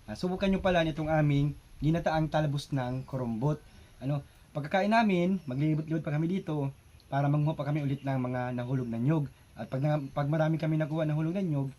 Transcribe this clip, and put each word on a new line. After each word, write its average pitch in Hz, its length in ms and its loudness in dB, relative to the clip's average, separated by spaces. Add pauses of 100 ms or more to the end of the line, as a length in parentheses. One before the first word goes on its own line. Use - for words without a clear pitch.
Ah, - 140 -10
subukan 185 320 -2
nyo 190 100 2
pala 180 220 4
nitong 156 260 -2
aming 147 460 4 (260)
ginataang 160 480 2
talbos 147 460 -2
ng 131 320 -2
kurumbot. 127 560 -2 (400)
Ano, 139 240 -4 (240)
pagkakain 185 400 0
namin, 196 560 4
maglilibot-libot 156 560 0
pa 143 80 -6
kami 151 160 0
dito 151 480 -2 (320)
para 143 240 2
manguha 151 240 2
pa 143 160 -6
kami 147 160 0
ulit 135 160 -2
ng 135 160 -2
mga 123 400 -2
nahulog 123 320 -2
na 113 80 -2
nyog. 143 320 2 (240)
At 110 160 -10
pag 131 80 -2
na, 151 240 2
pag 143 240 -4
marami 156 320 2
kami 160 160 0
nakuha 156 320 0
na 151 80 0
hulog 160 240 -2
na 196 80 -2
nyog 139 340 -2